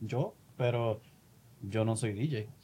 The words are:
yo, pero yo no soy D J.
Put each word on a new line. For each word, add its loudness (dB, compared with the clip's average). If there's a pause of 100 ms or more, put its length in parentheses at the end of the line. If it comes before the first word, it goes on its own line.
yo, -2 (220)
pero 2 (640)
yo 0
no 2
soy 0
D -2
J. -4 (100)